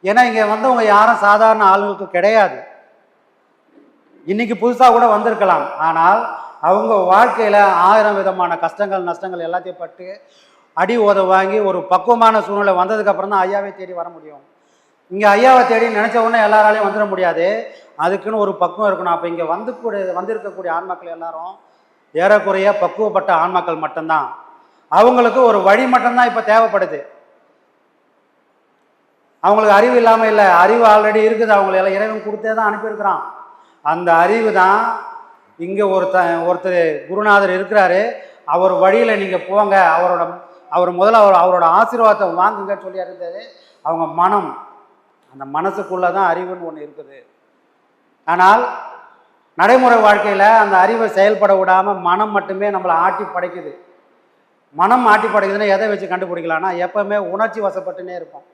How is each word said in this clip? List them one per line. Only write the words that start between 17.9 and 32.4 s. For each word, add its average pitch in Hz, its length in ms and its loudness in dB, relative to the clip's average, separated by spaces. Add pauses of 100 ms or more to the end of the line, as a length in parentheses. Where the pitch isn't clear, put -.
அதுக்குன்னு 202 400 -2
ஒரு 196 80 -2 (100)
பக்குவம் 180 280 -2
இருக்கணும். 180 260 -2
அப்ப 170 160 -6
இங்க 170 220 -6
வந்து 220 180 -8 (120)
கூட, 220 120 -6 (220)
வந்திருக்கக்கூடிய 190 580 -8
ஆன்மாக்கள் 175 400 -10
எல்லாரும் 165 380 -14 (640)
ஏறக்குறைய 196 520 0 (160)
பக்குவப்பட்ட 190 480 -2 (120)
ஆன்மாக்கள் 170 420 -4
மட்டும்தான். 160 420 -4 (720)
அவங்களுக்கு 240 400 4 (100)
ஒரு 208 180 2
வழி 220 260 4
மட்டும்தான் 240 380 2
இப்ப 226 200 -4
தேவைப்படுது. 208 480 0 (2500)
அவங்களுக்கு 208 360 4
அறிவு 247 220 2
இல்லாம 226 300 4
இல்ல, 214 120 4 (200)
அறிவு 226 300 4
already 214 340 2
இருக்குது. 220 300 0
அவங்களை 190 220 0
எல்லாம் 190 180 0
இறைவன் 214 300 -4
கொடுத்தே 214 260 -8